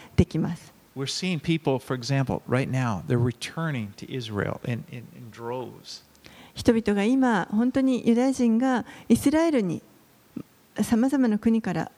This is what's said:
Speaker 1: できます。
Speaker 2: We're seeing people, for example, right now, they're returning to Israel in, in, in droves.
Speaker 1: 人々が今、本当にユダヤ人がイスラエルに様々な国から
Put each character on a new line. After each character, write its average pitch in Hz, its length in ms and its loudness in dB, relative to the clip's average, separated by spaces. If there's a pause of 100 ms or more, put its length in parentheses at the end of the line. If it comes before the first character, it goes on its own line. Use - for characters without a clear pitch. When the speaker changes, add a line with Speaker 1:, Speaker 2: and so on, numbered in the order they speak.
(160)
Speaker 1:
で 175 100 6
き - 140 -2
ま 165 160 -2
す。 - 180 -18 (220)
Speaker 2:
We're 135 100 -6
seeing 180 340 -2
people, 151 380 0
for 131 180 -6
example, 127 540 0
right 127 180 2
now, 120 400 -2
they're 120 160 2
returning 127 720 -4
to - 120 -16
Israel 110 560 -4
in, 113 260 -4
in, 123 140 -14 (100)
in 123 160 -18
droves. 117 720 -12 (520)
Speaker 1:
人 - 160 4
々 220 220 0
が 202 100 0
今、 240 480 2
本 233 220 2
当 269 80 2
に 262 260 0
ユ 233 80 6
ダ 240 80 2
ヤ 269 80 2
人 240 260 2
が 254 280 0 (240)
イ 247 80 6
ス 285 120 0
ラ 311 160 4
エ 339 60 2
ル 262 100 2
に 180 220 -4 (1000)
様 233 280 2
々 269 180 2
な 208 100 2
国 226 240 2
か 185 120 -4
ら 160 240 -4